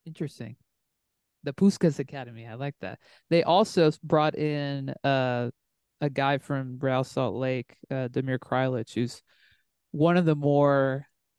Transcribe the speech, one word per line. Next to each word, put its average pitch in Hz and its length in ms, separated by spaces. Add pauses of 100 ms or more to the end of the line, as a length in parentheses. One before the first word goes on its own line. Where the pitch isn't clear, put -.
Interesting. 143 520 (840)
The 139 100
Puskas 185 460
Academy, 120 460
I 113 100
like 143 260
that. - 180 (300)
They 170 140
also 180 440
s-, 151 120
brought 156 360
in, 143 580 (120)
uh, 127 460 (500)
a 147 80
guy 139 280
from 131 420
Real 131 240
Salt 127 320
Lake, 127 400 (160)
uh, 131 160
Damir 131 320
Kreilic, 127 540
who's 120 280 (720)
one 165 260
of 180 80
the 156 100
more, 143 720 (320)